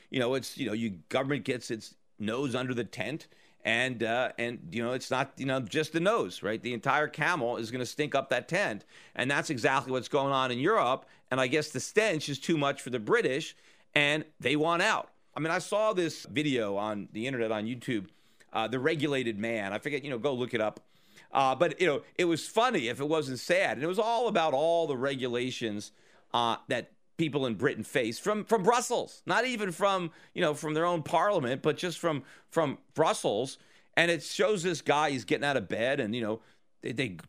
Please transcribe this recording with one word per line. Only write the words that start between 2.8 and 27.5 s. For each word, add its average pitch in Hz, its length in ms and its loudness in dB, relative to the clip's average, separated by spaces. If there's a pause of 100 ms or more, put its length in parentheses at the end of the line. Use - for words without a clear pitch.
tent 120 420 -6 (380)
and, 117 380 0
uh, 117 360 0
and, 120 220 -4 (100)
you 117 120 -2
know, 117 100 -2
it's 131 180 -6
not, 135 260 0
you - 80 -8
know, 135 160 0
just 147 320 -2
the 165 80 -2
nose, 175 420 0
right? 110 200 -2
The 123 100 -4
entire 135 360 0
camel 147 480 0
is 113 140 -6
gonna 127 140 -4
stink 147 300 -2
up 139 160 0
that 123 180 0
tent. 156 360 -2 (300)
And 127 160 0
that's 151 200 0
exactly 135 420 2
what's 127 160 -2
going 139 240 2
on 131 180 2
in 123 80 -2
Europe. 139 480 2 (240)
And 127 100 2
I 131 80 4
guess 147 220 0
the 123 100 -4
stench 202 480 0
is 143 100 -4
too - 180 2
much 139 240 0
for - 100 -12
the 120 100 -2
British 156 560 0 (380)
and 147 300 4 (160)
they 123 160 2
want 165 240 2
out. 196 300 0 (240)
I 143 60 -6
mean, 160 100 -2
I 175 80 0
saw 208 340 2
this 175 380 -2
video 117 460 0
on 104 360 -4
the 113 140 -4
internet, 117 260 -2
on 107 140 -2
YouTube, 117 400 -4 (460)
uh, 110 160 0
The 123 100 -2
Regulated 135 600 0
Man. 107 340 -2
I 107 60 -2
forget, 143 260 -6
you 143 60 -8
know, 123 80 -4
go 135 140 -2
look 123 220 -4
it 113 60 0
up. 107 200 -2 (520)
Uh, 131 220 4
but, 160 260 2
you 180 60 4
know, 143 160 2 (140)
it 175 80 2
was 170 220 2
funny 220 420 2
if 120 120 -4
it 143 80 0
wasn't 139 320 0
sad. 170 360 2
And 120 60 -6
it 156 60 0
was 185 100 0
all 226 300 2
about 160 260 2
all 165 320 4
the 143 100 -2
regulations, 123 960 -2 (400)
uh, 117 240 2 (120)
that 123 240 -4 (260)
people 143 280 0
in 117 80 -2